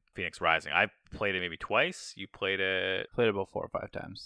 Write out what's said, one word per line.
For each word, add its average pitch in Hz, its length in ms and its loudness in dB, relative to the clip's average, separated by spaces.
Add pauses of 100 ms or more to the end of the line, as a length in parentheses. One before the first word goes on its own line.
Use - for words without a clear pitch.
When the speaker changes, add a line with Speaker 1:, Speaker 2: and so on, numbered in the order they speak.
(140)
Speaker 1:
Phoenix 87 260 -6
Rising. 80 320 4
I 92 140 4 (260)
played 101 220 0
it 92 60 0
maybe 87 160 -4
twice. - 580 0
You 98 140 -10
played 95 320 0
it 95 540 0
Speaker 2:
Played 117 140 4
it - 60 4
about 98 180 -2
four 92 120 -4
or - 160 -4
five 104 100 -8
times. - 360 -10